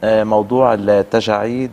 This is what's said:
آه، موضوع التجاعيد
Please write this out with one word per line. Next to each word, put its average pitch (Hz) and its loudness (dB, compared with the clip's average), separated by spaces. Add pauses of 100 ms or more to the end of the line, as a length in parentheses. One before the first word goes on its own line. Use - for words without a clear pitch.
آه، 110 2
موضوع 110 2
التجاعيد 107 -2